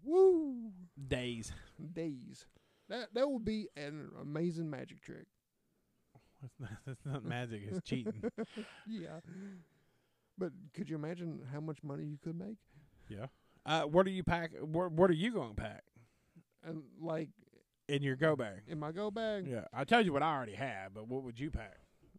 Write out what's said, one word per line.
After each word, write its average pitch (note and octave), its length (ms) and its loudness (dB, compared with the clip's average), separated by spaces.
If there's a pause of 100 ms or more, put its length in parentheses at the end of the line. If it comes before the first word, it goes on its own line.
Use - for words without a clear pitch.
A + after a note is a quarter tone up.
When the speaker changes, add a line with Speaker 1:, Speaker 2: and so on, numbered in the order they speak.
Speaker 1:
woo! D4+ 680 6 (360)
Speaker 2:
Days. B2 440 -2 (400)
Speaker 1:
Days. D3+ 540 -8 (420)
That, G#3+ 280 -6
that C4+ 140 4
would A#3+ 140 -2
be G#3+ 320 -2
an D3 340 -8 (120)
amazing D#3+ 480 0
magic - 320 -10
trick. - 240 -14 (1160)
Speaker 2:
That's C3 180 -14
not, A#2 100 -8 (160)
that's C3+ 200 -10
not C3+ 200 -2
magic. A#2 440 -4
It's F#3 140 -4
cheating. B2 380 -4 (340)
Speaker 1:
<laughs> - 320 -14
Yeah. E3+ 320 -8 (1160)
But F#3 140 -4 (220)
could D3+ 160 -6
you D#3+ 60 -4
imagine D#3 460 -6 (120)
how D3 60 -6
much D#3 240 -6
money D3 220 -6
you D3 180 -6
could E3+ 140 -6
make? G3 200 -8 (500)
Speaker 2:
Yeah. G#2+ 200 -8 (380)
Uh, D#3 180 2
what E3 240 8
are F#3+ 40 -2
you F#3 120 -2
pack? - 280 0 (100)
What, D#3+ 300 0
what F3 180 10
are F3 60 6
you G3 160 2
gonna B2+ 220 -2
pack? G#2 300 -6 (840)
Speaker 1:
And, D#3+ 180 -6 (160)
like, D#3+ 300 -2 (580)
Speaker 2:
In C#3+ 140 2
your C3+ 140 2
go D#3 200 6
bag. G#2+ 320 -2
Speaker 1:
in D#3 120 -6
my D3+ 120 -4
go G#3 200 -2
bag? G#3+ 360 -2
Speaker 2:
Yeah. A#2 260 -4
I B2+ 100 -2
told A3+ 220 8
you D#3+ 80 4
what C#3+ 100 6
I D#3+ 100 6
already A#2 220 -2
have, G2 380 -4
but G#2+ 140 -10
what C3 160 -2
would A#2 160 -10
you D3 120 -4
pack? G#2 260 -6 (420)